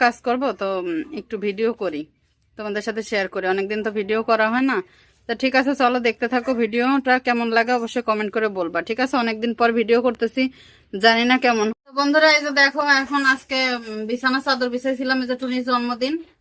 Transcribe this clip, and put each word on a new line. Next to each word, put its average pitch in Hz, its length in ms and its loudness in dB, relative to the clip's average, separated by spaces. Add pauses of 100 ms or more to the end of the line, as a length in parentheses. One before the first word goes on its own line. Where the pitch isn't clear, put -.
কাজ 240 120 2 (120)
করব, 254 160 0 (160)
তো, 196 80 -4 (120)
উম, 175 200 -4 (200)
একটু 202 160 -10 (100)
ভিডিও 208 240 -2 (120)
করি, 160 200 -4 (560)
তোমাদের 208 300 -6
সাথে 220 220 -4
শেয়ার 196 240 -2
করি। 185 140 -4
অনেকদিন 196 360 -2
তো 220 60 -2 (100)
ভিডিও 214 200 -2 (100)
করা 220 240 4
হয় 254 160 2
না। 320 80 0 (520)
তো - 20 -2 (100)
ঠিক 262 140 2
আছে, 269 160 4 (100)
চলো 247 160 2 (100)
দেখতে 226 200 -2
থাকো। 247 240 -2 (100)
ভিডিওটা 247 520 2 (140)
কেমন 240 200 0 (100)
লাগে 233 220 2
অবশ্যই 233 300 -4
কমেন্ট 214 240 -2
করে 220 140 0 (120)
বলবা, 170 280 -2
ঠিক 226 160 -4
আছে? - 140 0
অনেকদিন 226 420 -2
পর 233 100 4 (100)
ভিডিও 233 280 2
করতেছি, 233 340 -2 (520)
জানি 226 320 4
না 254 100 4 (100)
কেমন। 226 220 2 (200)
তো 277 120 -20
বন্ধুরা, 302 340 4
এই 302 100 2
যে 294 80 -4 (100)
দেখো, 277 200 4 (200)
এখন 277 200 0 (120)
আজকে, 262 240 -4 (180)
উম, 220 240 -8 (100)
বিছানা 262 360 0
চাদর 254 300 2
বিছাইছিলাম, 262 460 -2
এই 247 80 -4
যে 254 120 -2
টুনির 254 280 -2
জন্মদিন। 240 440 0 (280)